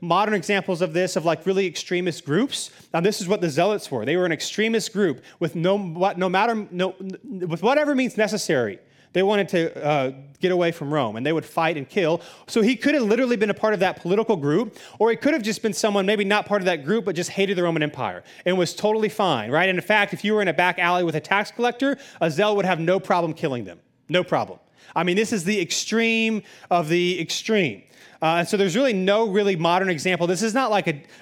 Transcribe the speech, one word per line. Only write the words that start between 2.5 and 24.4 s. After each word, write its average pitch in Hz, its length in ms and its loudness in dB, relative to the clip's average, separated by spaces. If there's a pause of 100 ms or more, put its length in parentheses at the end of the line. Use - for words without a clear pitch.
Now, 165 60 0
this 202 220 0
is 175 80 -6
what 196 100 2
the 175 100 0
zealots 180 400 0
were. 117 140 -4
They 151 140 0
were 180 80 2
an 165 80 0
extremist 220 580 -2
group 185 300 0 (180)
with 160 160 -4
no, 180 220 2
what, 180 400 -2
no 185 100 0
matter, 208 420 0
no, 185 260 -4 (280)
with 175 400 -6
whatever 285 320 2
means 254 220 -2
necessary. 156 640 0 (320)
They 180 120 2
wanted 202 260 2
to, 165 340 -2
uh, 143 280 0 (280)
get 180 120 2
away 175 200 2
from 147 220 -6
Rome, 120 220 0
and 123 100 -6
they 156 80 2
would 156 100 -2
fight 165 340 0
and 139 120 -8
kill. 175 320 0 (240)
So - 160 0
he 233 140 4
could 285 180 0
have 285 80 2
literally 240 360 2
been 208 120 0
a 196 60 -2
part 214 180 0
of 190 60 -2
that 180 200 0
political 208 360 0
group, 156 420 -2 (220)
or 220 100 4
he 226 60 2
could 277 180 0
have 311 80 0
just 208 220 -4
been 214 100 -2
someone 202 320 0
maybe 208 180 2
not 196 220 2
part 202 160 0
of 180 60 0
that 160 180 0
group, 208 200 0
but 185 100 -2
just 170 160 -4
hated 196 260 0
the 180 60 2
Roman 165 180 0
Empire 113 420 -4 (220)
and 180 100 2
was 175 200 0
totally 214 340 0
fine, 135 400 0
right? 165 180 2
And 185 120 0
in - 40 -4
fact, 208 300 2
if 156 100 -8
you 214 120 0
were 208 80 2
in 185 40 2
a 160 60 0
back 175 240 2
alley 180 260 2
with 160 120 -2
a 156 40 -2
tax 202 300 -2
collector, 240 480 -2 (240)
a 165 80 2
zealot 208 260 0
would 196 100 0
have 180 140 0
no 175 200 2
problem 175 340 0
killing 131 300 -4
them. 87 160 -14 (300)
No 175 140 2
problem. 110 360 -2 (360)